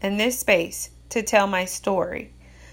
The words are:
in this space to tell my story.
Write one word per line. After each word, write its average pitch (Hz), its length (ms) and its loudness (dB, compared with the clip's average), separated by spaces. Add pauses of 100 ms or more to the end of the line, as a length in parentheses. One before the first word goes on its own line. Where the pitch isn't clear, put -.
in 202 160 -2
this 240 240 0
space 185 500 0 (200)
to 226 120 -2
tell 208 240 4
my 185 200 -2
story. 180 680 -4 (400)